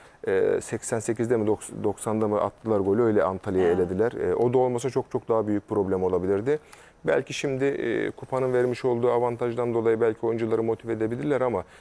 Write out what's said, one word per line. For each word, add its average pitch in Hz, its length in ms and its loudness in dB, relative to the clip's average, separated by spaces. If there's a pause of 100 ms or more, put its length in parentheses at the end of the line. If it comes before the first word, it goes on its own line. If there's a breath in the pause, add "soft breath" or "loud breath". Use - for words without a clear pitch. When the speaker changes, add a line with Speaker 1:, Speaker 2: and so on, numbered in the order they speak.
(280 loud breath)
Speaker 1:
e, 95 340 2
seksen - 380 -6
sekizde 117 380 0
mi, 107 120 0
doks-, 104 340 -4
doksanda 107 440 -2
mı 104 140 0
attılar 104 380 -2
golü, 98 240 2
öyle 107 200 4
Antalya'yı 92 440 0
Speaker 2:
Evet. 90 120 4
Speaker 1:
elediler. 92 320 0
E, 87 240 -2
o 120 180 2
da 131 40 2
olmasa 127 320 0
çok 120 220 -4
çok - 180 -4
daha 113 180 2
büyük 104 220 -2
problem 95 340 0
olabilirdi. 98 560 0 (460 loud breath)
Belki 143 280 0
şimdi, 135 320 -2
e, 110 460 -2
kupanın 131 420 -2
vermiş 123 320 0
olduğu 120 260 2
avantajdan 120 600 0
dolayı 113 280 2
belki 113 240 0
oyuncuları 113 380 0
motive 113 300 -2
edebilirler 120 480 -2
ama 113 220 0 (180 loud breath)